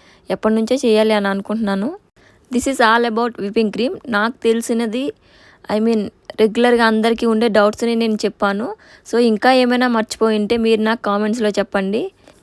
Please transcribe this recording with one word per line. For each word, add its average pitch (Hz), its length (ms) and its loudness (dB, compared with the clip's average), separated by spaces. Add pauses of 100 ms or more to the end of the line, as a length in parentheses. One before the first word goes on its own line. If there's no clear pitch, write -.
(300)
ఎప్పటి 220 260 0
నుంచో 220 220 0
చేయాలి 220 360 2
అని 202 200 0
అనుకుంటున్నాను. 202 560 -4 (640)
This 247 160 -2
is 269 140 0
all 233 240 4
about 233 300 -2
whipping 202 360 -2
cream. 269 220 -4 (140)
నాకు 220 340 -2
తెలిసినది, 233 640 -2 (640)
I 208 100 0
mean, 220 220 0 (380)
రెగ్యులర్గా 233 460 2
అందరికీ 226 400 0
ఉండే 226 220 2
డౌట్స్ని 214 480 2
నేను 226 260 0
చెప్పాను. 202 460 -2 (380)
So, - 140 -4
ఇంకా 233 340 4
ఏమైనా 247 340 2
మర్చిపోయి 220 500 0
ఉంటే 208 200 0
మీరు 226 240 2
నాకు 220 220 -2
కామెంట్స్లో 208 460 -2
చెప్పండి. 202 520 -2 (420)